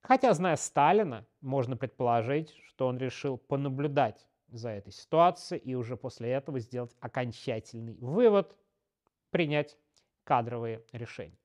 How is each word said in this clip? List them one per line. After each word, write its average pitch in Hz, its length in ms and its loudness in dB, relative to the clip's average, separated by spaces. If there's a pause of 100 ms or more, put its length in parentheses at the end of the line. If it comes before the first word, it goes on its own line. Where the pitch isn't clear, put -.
Хотя, 254 320 4
зная 165 220 2
Сталина, 147 720 2 (140)
можно 131 360 -2
предположить, 123 800 -2 (100)
что - 220 -4
он 127 100 -2
решил 131 400 -6
понаблюдать 139 920 -2 (220)
за 113 200 -12
этой 101 240 -12
ситуацией 170 680 2
и 127 160 -8
уже 120 220 -6
после 120 340 -8
этого 139 280 -4
сделать 120 420 -10
окончательный 117 1000 -8
вывод, 196 580 2 (720)
принять 147 480 -2 (460)
кадровые 117 600 -2 (100)
решения. 110 520 -14